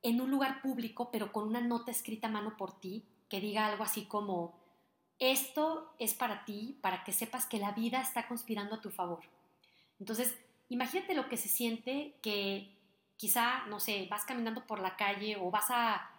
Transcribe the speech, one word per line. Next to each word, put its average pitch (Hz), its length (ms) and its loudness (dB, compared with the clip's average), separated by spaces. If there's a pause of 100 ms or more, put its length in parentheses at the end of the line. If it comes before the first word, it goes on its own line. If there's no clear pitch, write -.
en 240 200 4
un 262 80 0
lugar 269 320 2
público, 240 480 -2
pero 208 200 -2
con 214 160 0
una 226 140 2
nota 240 300 2
escrita 220 380 -2
a - 20 0
mano 214 260 -2
por 190 240 -6
ti, 196 240 -8 (240)
que 196 100 -2
diga 208 280 2
algo 208 180 0
así 208 220 -2
como, 185 520 -2 (600)
"Esto 302 800 2
es 226 160 0
para 220 320 -2
ti, 220 340 -8
para 185 240 -2
que 196 80 -6
sepas 240 320 0
que - 140 -2
la 202 140 0
vida 233 280 0
está 240 260 -2
conspirando 220 500 -4
a 214 40 -8
tu 214 80 -10
favor". 175 320 -2 (760)
Entonces, 220 400 0 (320)
imagínate 254 440 0
lo 262 140 2
que 247 80 -2
se 214 140 -2
siente 247 720 0
que 202 520 -2 (440)
quizá, 240 480 2
no 208 120 -6
sé, 202 320 0
vas 208 140 -2
caminando 226 420 -2
por 208 140 -2
la 202 160 0
calle 208 400 2
o 180 140 0
vas 208 180 2
a 233 500 2